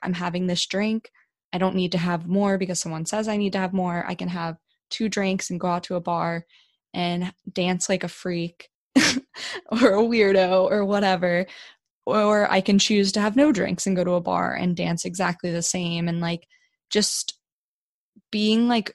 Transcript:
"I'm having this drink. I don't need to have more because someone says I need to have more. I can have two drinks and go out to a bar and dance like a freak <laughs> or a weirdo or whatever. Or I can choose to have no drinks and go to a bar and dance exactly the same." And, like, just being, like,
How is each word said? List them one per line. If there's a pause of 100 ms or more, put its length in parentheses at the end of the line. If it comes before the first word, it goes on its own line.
"I'm
having
this
drink. (440)
I
don't
need
to
have
more
because
someone
says
I
need
to
have
more.
I
can
have (320)
two
drinks
and
go
out
to
a
bar (480)
and (180)
dance
like
a
freak (140)
<laughs>
or
a
weirdo
or
whatever. (600)
Or
I
can
choose
to
have
no
drinks
and
go
to
a
bar
and
dance
exactly
the
same."
And,
like, (440)
just (920)
being,
like,